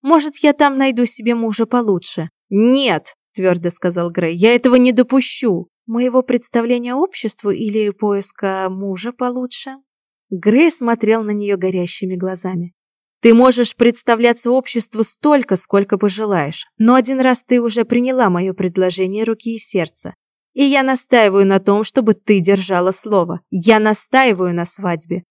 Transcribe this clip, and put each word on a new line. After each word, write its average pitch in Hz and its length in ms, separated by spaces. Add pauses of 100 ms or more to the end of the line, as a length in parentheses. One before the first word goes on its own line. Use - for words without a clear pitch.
Может, 302 360
я 294 140
там 285 260
найду 247 280
себе 233 280
мужа 226 320
получше?» 202 640 (220)
«Нет», 226 640 (200)
твёрдо 175 360
сказал 175 400
Грей, 170 260
«я 220 180
этого 247 220
не 247 160
допущу». 240 760 (180)
«Моего 247 360
представления 240 720
обществу 277 560
или 208 400
поиска 196 800
мужа 190 420
получше?» 247 600 (580)
Грей 214 400
смотрел 233 540
на 208 80
неё 202 260
горящими 185 560
глазами. 180 580 (480)
«Ты 233 140
можешь 247 420
представляться 233 760
обществу 233 540
столько, 277 520
сколько 202 420
пожелаешь, 196 680 (120)
но 233 160
один 262 260
раз 254 240
ты 247 160
уже 226 240
приняла 247 460
моё 185 240
предложение 185 680
руки 226 300
и 220 40
сердца. - 560 (400)
И 277 100
я 269 180
настаиваю 226 640
на 196 140
том, 208 240
чтобы 220 300
ты 202 260
держала 185 500
слово. 180 500 (100)
Я 214 280
настаиваю 214 760
на 170 100
свадьбе». 170 680